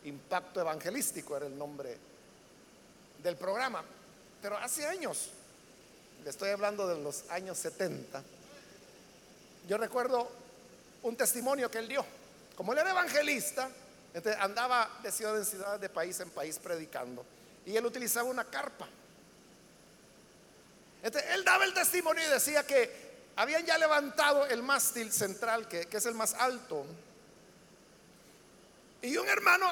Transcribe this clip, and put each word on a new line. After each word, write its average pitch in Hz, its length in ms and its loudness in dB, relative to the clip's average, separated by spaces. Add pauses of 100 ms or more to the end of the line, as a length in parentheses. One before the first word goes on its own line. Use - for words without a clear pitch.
Impacto 175 580 -4
Evangelístico 160 720 -4
era 143 120 -6
el 135 100 -10
nombre 139 400 -10 (1200)
del 170 140 -2
programa. 196 480 -4 (580)
Pero 208 160 -4
hace 254 280 -4
años, 311 460 -4 (920)
le 143 60 -8
estoy 196 200 -4
hablando 202 380 0
de 165 140 0
los 143 280 -6
años 185 280 -6
setenta, 156 680 -4 (1400)
yo 190 100 0
recuerdo 240 520 0 (760)
un 233 120 -2
testimonio 247 540 2
que 226 100 -4
él 226 80 -6
dio. 262 180 -2 (500)
Como 190 180 -2
él 294 60 4
era 359 120 4
evangelista, 294 760 2 (440)
entonces 208 280 0
andaba 233 640 2
de 208 80 -4
ciudad 214 260 0
en 202 80 -2
ciudad, 202 340 -4
de 190 100 -4
país 175 300 -2
en 180 100 -8
país 156 280 -6
predicando. 127 680 -6 (400)
Y 196 100 -2
él 233 100 2
utilizaba 240 440 0
una 254 160 -2
carpa. - 420 -8 (2250)
Entonces, 285 300 -4
él 381 100 0
daba 370 220 8
el 381 80 0
testimonio 339 520 2
y 311 40 0
decía 285 360 4
que - 420 2 (280)
habían 302 300 2
ya 330 120 4
levantado 294 680 6
el 240 160 0
mástil 240 480 0
central, 214 560 0
que, 170 180 -4
que 208 120 -6
es 208 80 0
el 233 100 -2
más 220 180 0
alto. 226 520 -2 (2250)
Y 254 160 -4
un 381 100 0
hermano 381 440 6